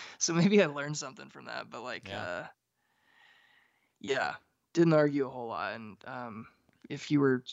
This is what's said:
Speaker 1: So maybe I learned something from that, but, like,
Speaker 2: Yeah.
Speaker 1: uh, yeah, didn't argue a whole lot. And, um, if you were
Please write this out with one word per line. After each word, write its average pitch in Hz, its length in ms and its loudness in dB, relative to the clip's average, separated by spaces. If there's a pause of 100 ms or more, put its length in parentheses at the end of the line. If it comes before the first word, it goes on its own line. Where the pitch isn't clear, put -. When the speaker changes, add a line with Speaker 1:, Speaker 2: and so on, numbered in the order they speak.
(200)
Speaker 1:
So - 140 0
maybe 196 300 6
I 165 40 4
learned 143 300 -6
something 135 320 -12
from 135 160 -20
that, 117 240 -8
but, 117 140 -10
like, 113 240 -8
Speaker 2:
Yeah. 101 160 -8
Speaker 1:
uh, 87 240 -8 (1500)
yeah, 117 360 -2 (380)
didn't 170 200 6
argue 147 340 4
a - 20 -10
whole 123 180 -10
lot. 101 260 -6
And, 107 240 -12 (100)
um, 123 400 -12 (420)
if 139 220 -10
you 147 80 4
were 131 340 4